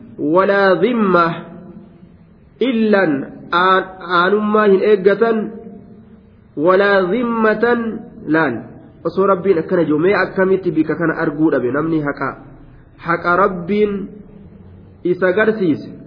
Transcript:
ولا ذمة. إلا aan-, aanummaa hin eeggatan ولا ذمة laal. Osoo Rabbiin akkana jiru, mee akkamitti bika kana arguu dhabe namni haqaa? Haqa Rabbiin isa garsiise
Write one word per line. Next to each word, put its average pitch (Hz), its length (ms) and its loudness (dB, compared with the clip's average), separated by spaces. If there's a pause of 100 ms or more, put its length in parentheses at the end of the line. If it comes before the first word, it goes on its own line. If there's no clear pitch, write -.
(180)
ولا 190 560 2
ذمة. 185 520 2 (1400)
إلا 220 400 2 (500)
aan-, 185 360 2 (120)
aanummaa 208 640 2
hin 196 180 4
eeggatan 208 540 2 (1200)
ولا 190 440 4
ذمة 220 640 0 (600)
laal. 151 280 0 (500)
Osoo 190 220 0
Rabbiin 185 320 2
akkana 170 260 0
jiru, 151 140 0
mee 190 160 2
akkamitti 185 600 0
bika 156 240 -2
kana 165 240 -2
arguu 156 280 0
dhabe 123 200 0
namni 156 320 -2
haqaa? 139 440 -8 (520)
Haqa 170 380 -2
Rabbiin 196 560 0 (1120)
isa 180 280 0
garsiise 196 560 0 (180)